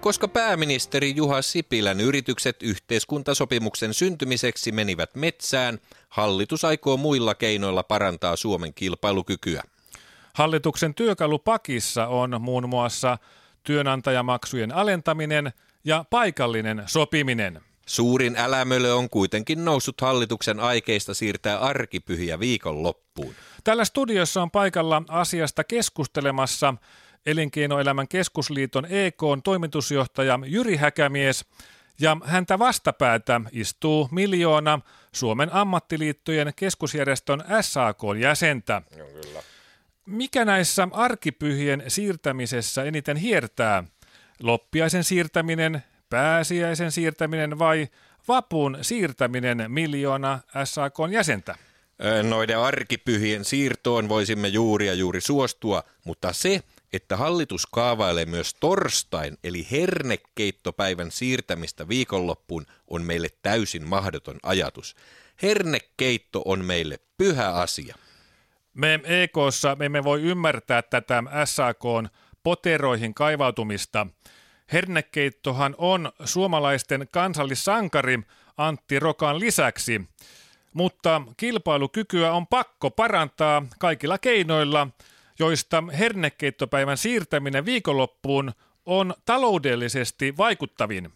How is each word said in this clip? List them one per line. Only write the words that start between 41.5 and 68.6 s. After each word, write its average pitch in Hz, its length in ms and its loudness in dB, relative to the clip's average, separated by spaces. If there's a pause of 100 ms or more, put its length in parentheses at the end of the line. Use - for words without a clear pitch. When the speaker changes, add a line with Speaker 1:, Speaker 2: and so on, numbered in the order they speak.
Speaker 2:
siirtämisessä 131 960 -2
eniten 147 320 -2
hiertää? 127 680 0 (580)
Loppiaisen 160 600 0
siirtäminen, 165 800 0 (260)
pääsiäisen 165 840 0
siirtäminen 156 680 -2
vai 156 300 2 (400)
vapun 160 540 0
siirtäminen 123 840 0
miljoona 139 720 -2 (260)
S - 140 -6
A 139 120 -2
K:n 160 220 -4
jäsentä? 143 420 -2 (500)
Speaker 1:
Ö, 107 180 2
noiden 113 360 2
arkipyhien 113 840 0
siirtoon 120 640 0
voisimme 104 400 0
juuri 104 380 2
ja 92 80 2
juuri 90 260 0
suostua, 117 600 0 (220)
mutta 87 280 -6
se, 190 300 0 (300)
että - 240 -4
hallitus 147 500 -2
kaavailee 107 600 0
myös 82 280 -4
torstain 87 920 -2
eli 87 260 -8
hernekeittopäivän 101 1400 -2
siirtämistä 85 800 -6
viikonloppuun, 90 800 -4 (200)
on 85 160 -6
meille 85 260 -4 (140)
täysin 98 420 -2
mahdoton 87 580 -4
ajatus. - 540 -4 (460)
Hernekeitto 151 1000 -2
on 95 200 0
meille 85 340 -2 (180)
pyhä 139 360 2
asia. 87 420 -2 (800)